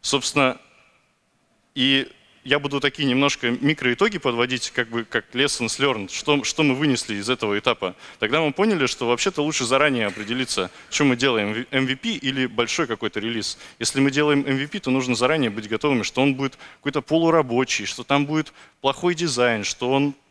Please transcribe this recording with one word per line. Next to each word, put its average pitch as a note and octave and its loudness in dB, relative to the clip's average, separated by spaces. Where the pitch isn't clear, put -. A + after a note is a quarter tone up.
Собственно, C3 0
и C3+ 2
я C#3 2
буду C#3+ -2
такие C#3+ -2
немножко B2+ 0
микроитоги D3 0
подводить, B2 -2
как A#2+ -2
бы, A#2 -6
как - -6
lessons B2+ -2
learned, A#2 0
что, C#3+ 0
что - 0
мы C3+ 4
вынесли C3+ 0
из G2+ -4
этого G#2+ 0
этапа. G#2 -2
Тогда B2 0
мы D3+ 0
поняли, F#3 2
что - -2
вообще-то C3+ 0
лучше D3+ -2
заранее B2+ 2
определиться, G#2 -4
что - 0
мы C3 4
делаем, A#2 0
M C3+ 0
V C3 -2
P F3 -6
или C3+ -2
большой A#2+ -2
какой-то A2 -4
релиз. A2 -6
Если B2 -2
мы C#3 4
делаем C#3+ 2
M C#3 0
V C#3 -2
P, F#3+ -8
то C3 -4
нужно B2+ 0
заранее B2+ 2
быть G#2+ -10
готовыми, A#2 0
что - -4
он C#3 4
будет C3 -6
какой-то C#3+ -4
полурабочий, C#3+ 2
что - -10
там C#3+ 2
будет D3+ -2
плохой E3+ 0
дизайн, B2 2
что B2 -2
он C#3 2